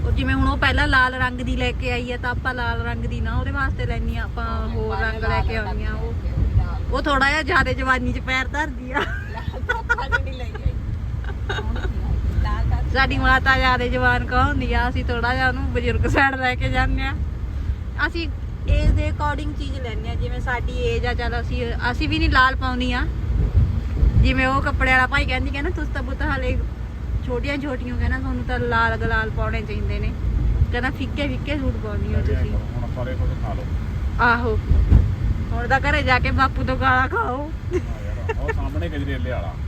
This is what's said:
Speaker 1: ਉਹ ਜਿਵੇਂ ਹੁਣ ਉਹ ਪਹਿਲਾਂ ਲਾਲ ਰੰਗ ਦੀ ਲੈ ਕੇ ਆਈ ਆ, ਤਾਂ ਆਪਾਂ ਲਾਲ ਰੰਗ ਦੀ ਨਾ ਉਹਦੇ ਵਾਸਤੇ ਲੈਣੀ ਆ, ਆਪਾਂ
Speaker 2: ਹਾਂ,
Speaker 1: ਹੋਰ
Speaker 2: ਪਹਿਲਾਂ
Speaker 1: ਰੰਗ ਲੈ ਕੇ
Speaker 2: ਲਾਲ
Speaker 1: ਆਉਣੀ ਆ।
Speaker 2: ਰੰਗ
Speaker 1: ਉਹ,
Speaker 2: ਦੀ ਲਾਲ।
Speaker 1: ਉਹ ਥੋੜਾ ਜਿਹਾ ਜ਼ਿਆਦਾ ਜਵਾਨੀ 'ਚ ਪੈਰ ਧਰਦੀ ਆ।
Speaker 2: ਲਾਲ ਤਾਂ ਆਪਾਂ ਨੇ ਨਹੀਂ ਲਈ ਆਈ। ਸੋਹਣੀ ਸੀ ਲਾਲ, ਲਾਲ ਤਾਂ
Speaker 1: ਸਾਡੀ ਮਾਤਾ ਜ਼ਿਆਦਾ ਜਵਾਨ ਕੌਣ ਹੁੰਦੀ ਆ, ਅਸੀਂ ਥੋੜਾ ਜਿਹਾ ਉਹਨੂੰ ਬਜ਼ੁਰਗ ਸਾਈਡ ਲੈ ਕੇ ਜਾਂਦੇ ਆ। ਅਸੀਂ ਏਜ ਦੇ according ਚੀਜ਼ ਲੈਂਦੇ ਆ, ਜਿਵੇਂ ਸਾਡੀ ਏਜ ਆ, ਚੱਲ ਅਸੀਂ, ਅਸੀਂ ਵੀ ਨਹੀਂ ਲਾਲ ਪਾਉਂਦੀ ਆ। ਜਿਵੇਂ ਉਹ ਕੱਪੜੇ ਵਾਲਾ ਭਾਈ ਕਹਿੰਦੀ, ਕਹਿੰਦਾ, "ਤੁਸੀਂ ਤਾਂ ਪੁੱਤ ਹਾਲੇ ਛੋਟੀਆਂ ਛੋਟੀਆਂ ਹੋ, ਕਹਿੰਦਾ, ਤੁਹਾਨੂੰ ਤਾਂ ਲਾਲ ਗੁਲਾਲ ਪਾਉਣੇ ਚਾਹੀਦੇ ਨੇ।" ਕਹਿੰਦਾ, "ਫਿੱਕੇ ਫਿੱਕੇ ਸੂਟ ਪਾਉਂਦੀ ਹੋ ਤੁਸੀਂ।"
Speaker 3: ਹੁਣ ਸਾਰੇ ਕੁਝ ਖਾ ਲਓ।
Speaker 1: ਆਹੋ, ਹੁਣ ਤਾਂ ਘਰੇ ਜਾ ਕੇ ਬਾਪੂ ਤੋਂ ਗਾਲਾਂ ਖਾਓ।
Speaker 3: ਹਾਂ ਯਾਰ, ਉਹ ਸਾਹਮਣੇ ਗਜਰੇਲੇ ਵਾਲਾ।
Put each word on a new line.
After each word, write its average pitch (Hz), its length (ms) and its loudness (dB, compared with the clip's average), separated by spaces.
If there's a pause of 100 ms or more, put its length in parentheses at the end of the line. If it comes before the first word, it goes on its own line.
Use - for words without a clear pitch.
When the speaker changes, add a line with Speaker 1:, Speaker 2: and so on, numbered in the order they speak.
Speaker 1:
ਉਹ 240 60 0
ਜਿਵੇਂ 262 240 2
ਹੁਣ 269 140 2
ਉਹ 277 80 0
ਪਹਿਲਾਂ 277 320 2
ਲਾਲ 254 260 2
ਰੰਗ 254 240 -2
ਦੀ 254 180 -2
ਲੈ 247 160 -2
ਕੇ 247 200 -4
ਆਈ 247 200 -4
ਆ, 247 40 -6
ਤਾਂ 247 140 -4
ਆਪਾਂ 254 240 -4
ਲਾਲ 233 280 -4
ਰੰਗ 233 220 -6
ਦੀ 233 160 -4
ਨਾ 226 160 -2
ਉਹਦੇ 262 140 -2
ਵਾਸਤੇ 269 360 -2
ਲੈਣੀ 233 300 -2
ਆ, 226 80 -2
ਆਪਾਂ 233 200 -6
Speaker 2:
ਹਾਂ, 226 240 -4
Speaker 1:
ਹੋਰ 220 280 -2
Speaker 2:
ਪਹਿਲਾਂ 220 160 0
Speaker 1:
ਰੰਗ 220 120 -4
ਲੈ 226 160 2
ਕੇ 220 140 0
Speaker 2:
ਲਾਲ 220 120 -2
Speaker 1:
ਆਉਣੀ 214 180 -4
ਆ। 214 40 -2
Speaker 2:
ਰੰਗ 214 100 -2
Speaker 1:
ਉਹ, 220 140 -4
Speaker 2:
ਦੀ - 160 -4 (280)
ਲਾਲ। - 380 0
Speaker 1:
ਉਹ 277 80 0
ਥੋੜਾ 277 280 4
ਜਿਹਾ 302 120 2
ਜ਼ਿਆਦਾ 269 300 2
ਜਵਾਨੀ 254 400 0
'ਚ 254 60 -4
ਪੈਰ 262 300 -2
ਧਰਦੀ 285 440 -4
ਆ। 277 60 -2
Speaker 2:
ਲਾਲ - 680 -4
ਤਾਂ 480 80 0
ਆਪਾਂ 466 320 -2
ਨੇ 523 160 0
ਨਹੀਂ 508 100 -6
ਲਈ - 100 -8
ਆਈ। - 280 -2 (840)
ਸੋਹਣੀ - 240 -4
ਸੀ - 600 0
ਲਾਲ, - 260 0
ਲਾਲ - 20 2
ਤਾਂ - 220 0
Speaker 1:
ਸਾਡੀ 269 260 2
ਮਾਤਾ 262 400 4
ਜ਼ਿਆਦਾ 254 280 2
ਜਵਾਨ 247 400 2
ਕੌਣ 247 200 2
ਹੁੰਦੀ 269 260 0
ਆ, 240 160 2
ਅਸੀਂ 247 160 -2
ਥੋੜਾ 240 300 -2
ਜਿਹਾ 262 140 2
ਉਹਨੂੰ 262 240 -2
ਬਜ਼ੁਰਗ 240 340 0
ਸਾਈਡ 277 280 4
ਲੈ 254 200 0
ਕੇ 262 140 -2
ਜਾਂਦੇ 262 340 2
ਆ। 269 100 -2 (920)
ਅਸੀਂ 330 220 -4 (400)
ਏਜ 302 220 6
ਦੇ 294 200 2
according 294 480 -2
ਚੀਜ਼ 277 220 -6
ਲੈਂਦੇ 233 280 -6
ਆ, - 60 -4
ਜਿਵੇਂ 247 260 -2
ਸਾਡੀ 247 320 -2
ਏਜ 233 340 0
ਆ, - 80 0
ਚੱਲ 233 260 -2
ਅਸੀਂ, 240 260 -2 (240)
ਅਸੀਂ 285 180 0
ਵੀ 311 100 2
ਨਹੀਂ 320 120 4
ਲਾਲ 262 260 6
ਪਾਉਂਦੀ 254 360 0
ਆ। 247 100 0 (1200)
ਜਿਵੇਂ 262 240 4
ਉਹ 269 160 2
ਕੱਪੜੇ 269 280 2
ਵਾਲਾ 254 160 6
ਭਾਈ 277 180 2
ਕਹਿੰਦੀ, 262 260 0
ਕਹਿੰਦਾ, 277 200 -2
"ਤੁਸੀਂ 311 240 -4
ਤਾਂ 269 80 -2
ਪੁੱਤ 269 200 -4
ਹਾਲੇ 262 360 0 (680)
ਛੋਟੀਆਂ 247 320 -2
ਛੋਟੀਆਂ 247 360 -4
ਹੋ, 233 40 -2
ਕਹਿੰਦਾ, 240 200 0
ਤੁਹਾਨੂੰ 262 260 -2
ਤਾਂ 247 140 -2
ਲਾਲ 226 380 2
ਗੁਲਾਲ 220 340 0
ਪਾਉਣੇ 220 320 -2
ਚਾਹੀਦੇ 208 360 -2
ਨੇ।" 202 140 -2 (600)
ਕਹਿੰਦਾ, 247 180 0
"ਫਿੱਕੇ 277 380 -2
ਫਿੱਕੇ 285 300 -2
ਸੂਟ 254 160 0
ਪਾਉਂਦੀ 208 400 -2
ਹੋ - 60 2
ਤੁਸੀਂ।" - 300 2
Speaker 3:
ਹੁਣ - 460 -2
ਸਾਰੇ - 180 -2
ਕੁਝ - 160 0 (160)
ਖਾ - 60 -2
ਲਓ। - 120 -2 (560)
Speaker 1:
ਆਹੋ, 233 380 4 (960)
ਹੁਣ 233 160 -2
ਤਾਂ 262 120 4
ਘਰੇ 285 220 2
ਜਾ 254 160 4
ਕੇ 240 120 2
ਬਾਪੂ 269 340 2
ਤੋਂ 254 120 0
ਗਾਲਾਂ 254 320 2
ਖਾਓ। 302 420 -2 (240)
Speaker 3:
ਹਾਂ 370 40 0
ਯਾਰ, - 600 -4
ਉਹ - 140 -2
ਸਾਹਮਣੇ - 360 -2
ਗਜਰੇਲੇ 135 420 -4
ਵਾਲਾ। 120 240 -4 (140)